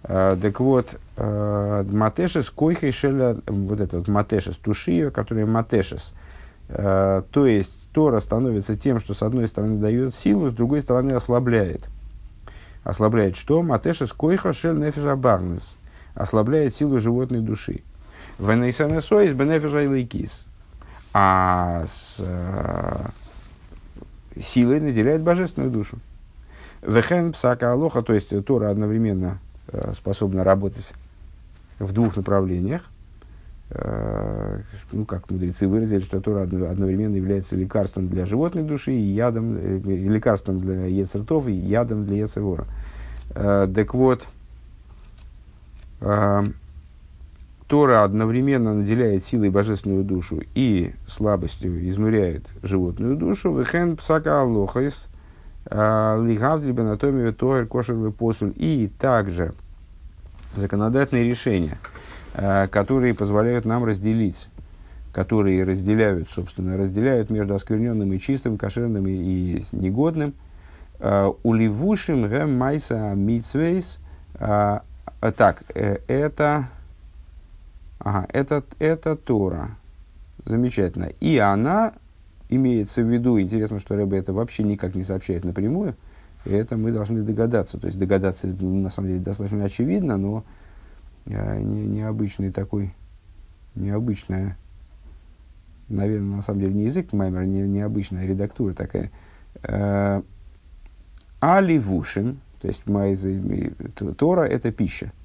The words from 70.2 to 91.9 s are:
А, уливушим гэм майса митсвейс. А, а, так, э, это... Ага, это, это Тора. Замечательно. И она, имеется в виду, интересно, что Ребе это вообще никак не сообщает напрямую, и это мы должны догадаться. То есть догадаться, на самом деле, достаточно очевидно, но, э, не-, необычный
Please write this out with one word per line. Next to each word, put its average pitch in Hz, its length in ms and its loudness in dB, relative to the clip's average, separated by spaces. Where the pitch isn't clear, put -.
А, 98 340 2
уливушим 117 840 2
гэм 135 300 0
майса 123 560 0
митсвейс. 123 840 0
А, 104 420 2
а, 113 100 2
так, 104 320 4
э, 101 240 0
это... 147 600 0
Ага, 98 340 -2
это, 139 320 0
это 160 360 0
Тора. 104 580 -2
Замечательно. 107 640 0
И 156 160 4
она, 123 560 4
имеется 120 540 2
в 113 100 2
виду, 120 260 2
интересно, 107 400 0
что 101 220 -6
Ребе 98 180 0
это 95 140 -4
вообще 113 300 -2
никак 101 320 -2
не 95 80 -4
сообщает 95 420 -4
напрямую, 110 500 -2
и - 60 -4
это 113 260 -2
мы 110 140 0
должны 110 300 -2
догадаться. 110 560 0
То 95 100 -6
есть 92 100 -6
догадаться, 95 480 0
на 95 420 -2
самом 95 220 -4
деле, 92 100 -2
достаточно 101 440 -4
очевидно, 135 520 0
но, 101 280 -2
э, 104 340 -4
не-, 104 260 -4
необычный 104 640 -4